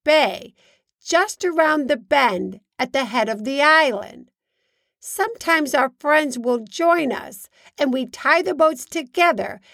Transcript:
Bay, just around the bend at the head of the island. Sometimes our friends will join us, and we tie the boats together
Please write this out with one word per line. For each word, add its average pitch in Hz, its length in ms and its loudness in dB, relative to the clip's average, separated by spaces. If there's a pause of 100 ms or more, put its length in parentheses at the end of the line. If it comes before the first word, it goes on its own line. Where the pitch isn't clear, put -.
Bay, 294 500 2 (500)
just 381 400 0
around 311 420 0
the 294 120 0
bend 190 600 -2 (180)
at 247 160 -4
the 269 100 -2
head 220 240 -2
of 220 160 -6
the 269 160 -2
island. 285 720 2 (680)
Sometimes 330 720 -2
our 262 260 2
friends 294 380 0
will 240 200 -2
join 330 540 0
us, - 360 -12 (280)
and 277 160 0
we 254 140 -2
tie 302 360 2
the 359 120 -4
boats 311 320 0
together 330 760 -2 (140)